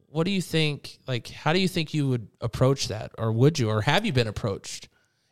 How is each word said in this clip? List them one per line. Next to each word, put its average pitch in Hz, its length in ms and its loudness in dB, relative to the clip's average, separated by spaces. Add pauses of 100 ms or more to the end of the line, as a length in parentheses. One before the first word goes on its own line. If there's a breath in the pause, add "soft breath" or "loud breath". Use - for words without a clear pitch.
what 156 160 -2
do 190 60 0
you 190 120 0
think, 151 640 -2
like, 127 220 -6
how - 260 -2
do 180 40 2
you 185 100 2
think 160 260 -4
you 147 140 0
would 120 200 -2 (140)
approach 131 460 2
that? 101 280 -8
Or 113 160 0
would 139 260 4
you, 110 120 2
or 107 100 2
have 160 240 4
you 202 80 0
been 123 140 2
approached? - 600 -6 (440)